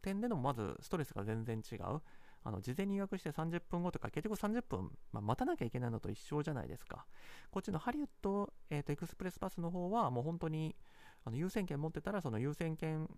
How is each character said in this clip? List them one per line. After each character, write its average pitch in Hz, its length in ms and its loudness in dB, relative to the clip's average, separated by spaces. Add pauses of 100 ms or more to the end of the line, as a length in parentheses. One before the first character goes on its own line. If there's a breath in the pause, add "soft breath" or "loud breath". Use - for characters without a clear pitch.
点 196 200 0
で 240 80 2
の、 226 80 2
ま 135 180 4
ず 107 260 0
ス - 80 -12
ト - 80 2
レ 156 80 2
ス - 80 -6
が 101 120 0
全 110 200 2
然 110 160 0
違 - 160 -6
う。 101 240 2 (460 loud breath)
あ 120 40 0
の、 98 100 0
事 123 160 -2
前 196 100 2
に 196 100 2
予 196 60 2
約 196 140 -2
し 180 60 -6
て 156 100 -2
三 160 180 0
十 170 100 0
分 175 220 0
後 180 80 2
と - 80 0
か、 - 120 -2
結 156 180 0
局 214 80 0
三 208 160 2
十 233 100 2
分、 95 280 -2 (220)
ま 110 60 0
あ、 104 40 0
待 107 160 4
た 247 80 4
な 349 100 4
き - 60 -2
ゃ - 20 4
い 117 60 2
け 127 100 0
な 123 80 2
い - 20 0
の 113 80 0
と 104 120 -4
一 107 80 -4
緒 147 240 0
じ 156 80 0
ゃ 147 40 2
な 120 100 0
い 62 40 -4
で - 80 -6
す - 100 -12
か。 - 200 -8 (440 loud breath)
こ 190 100 -2
っ - 20 2
ち 208 100 -2
の 165 60 2
ハ 240 120 -2
リ 294 100 0
ウ 294 40 0
ッ - 20 -2 (160)
ド、 202 300 2 (180)
え 147 100 2
ー - 20 2
と、 147 100 0
エ 143 40 0
ク 180 100 -4
ス - 100 -8
プ - 80 -4
レ 185 60 -2
ス - 80 -6
パ 190 100 0
ス 180 120 -4
の 170 100 0
方 180 200 0
は、 208 200 6
も 123 100 4
う 127 40 2
本 165 140 0
当 165 120 2
に、 156 260 0 (480 loud breath)
あ - 60 -2
の、 113 80 0
優 170 100 2
先 196 160 2
権 143 160 0
持 156 80 2
っ - 20 -4
て - 120 -4
た 196 100 0
ら、 208 80 2
そ 147 100 0
の 110 80 2
優 135 140 4
先 160 240 0
権 160 420 0